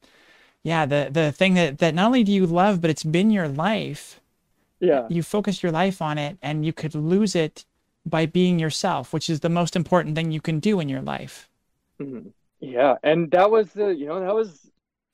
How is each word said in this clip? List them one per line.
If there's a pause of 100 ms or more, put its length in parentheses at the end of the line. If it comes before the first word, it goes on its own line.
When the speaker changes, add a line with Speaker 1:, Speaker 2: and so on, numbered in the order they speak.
(640)
Speaker 1:
yeah,
the,
the
thing
that,
that
not
only
do
you
love,
but
it's
been
your
life. (580)
Speaker 2:
Yeah.
Speaker 1:
You
focus
your
life
on
it,
and
you
could
lose
it (400)
by
being
yourself,
which
is
the
most
important
thing
you
can
do
in
your
life. (520)
Speaker 2:
Mm-hmm. (320)
Yeah,
and
that
was
the,
you
know,
that
was (440)